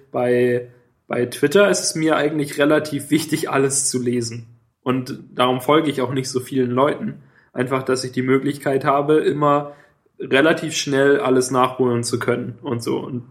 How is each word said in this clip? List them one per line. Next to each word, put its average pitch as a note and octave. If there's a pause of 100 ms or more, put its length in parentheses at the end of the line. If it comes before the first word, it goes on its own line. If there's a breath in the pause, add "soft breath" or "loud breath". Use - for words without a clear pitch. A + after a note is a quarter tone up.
(120)
bei, B2 (380 loud breath)
bei A#2+
Twitter F#3+
ist F#3
es -
mir D#3
eigentlich D3
relativ D3
wichtig, -
alles C#3
zu B2+
lesen. A#2+ (340)
Und B2+ (140)
darum B2+
folge D#3
ich C3
auch B2+
nicht C3+
so B2+
vielen B2+
Leuten. C#3+ (300 soft breath)
Einfach, B2+
dass B2+
ich B2+
die B2+
Möglichkeit C3+
habe, D3
immer D3 (460 loud breath)
relativ D3+
schnell C#3
alles C3
nachholen B2
zu A#2+
können B2
und A#2+
so. C3+
Und A#2+